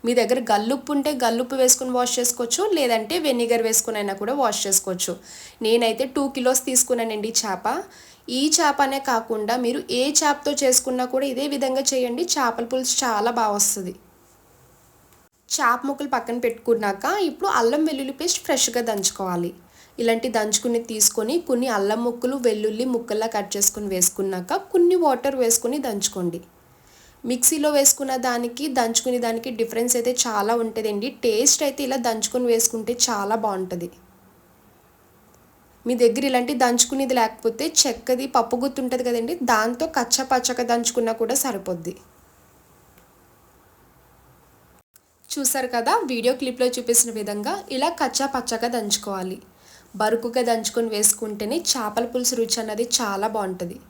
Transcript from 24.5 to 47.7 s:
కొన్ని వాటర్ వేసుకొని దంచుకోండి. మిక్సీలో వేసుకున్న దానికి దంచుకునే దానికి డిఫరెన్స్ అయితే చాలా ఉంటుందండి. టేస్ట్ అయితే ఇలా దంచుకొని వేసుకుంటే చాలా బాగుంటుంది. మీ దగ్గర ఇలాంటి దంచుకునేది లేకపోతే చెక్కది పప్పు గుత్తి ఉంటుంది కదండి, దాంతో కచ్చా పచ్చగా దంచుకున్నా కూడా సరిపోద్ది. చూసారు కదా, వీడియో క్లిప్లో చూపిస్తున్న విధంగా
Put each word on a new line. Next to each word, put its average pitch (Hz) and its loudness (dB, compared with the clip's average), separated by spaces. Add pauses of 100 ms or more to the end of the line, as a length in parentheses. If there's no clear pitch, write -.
కొన్ని 349 6
వాటర్ 269 2
వేసుకొని 233 2
దంచుకోండి. 185 -4 (880)
మిక్సీలో 294 2
వేసుకున్న 269 2 (120)
దానికి 240 -4 (140)
దంచుకునే 233 0
దానికి 226 -4
డిఫరెన్స్ 226 0
అయితే 247 0 (100)
చాలా 214 0 (100)
ఉంటుందండి. 214 -4 (160)
టేస్ట్ 240 2
అయితే 269 -4
ఇలా 247 -2
దంచుకొని 233 -2
వేసుకుంటే 226 0 (120)
చాలా 214 -2
బాగుంటుంది. 185 -4 (2000)
మీ 247 0
దగ్గర 233 4
ఇలాంటి 247 2
దంచుకునేది 254 2
లేకపోతే 226 0 (160)
చెక్కది 254 0 (120)
పప్పు 233 2
గుత్తి 277 -2
ఉంటుంది 254 -2
కదండి, 240 -2 (160)
దాంతో 240 2 (120)
కచ్చా 240 0
పచ్చగా 247 2
దంచుకున్నా 233 0
కూడా 226 0
సరిపోద్ది. 190 -4 (3500)
చూసారు 262 0
కదా, 240 2 (200)
వీడియో 240 2
క్లిప్లో 254 0 (100)
చూపిస్తున్న 233 2
విధంగా 208 -4 (240)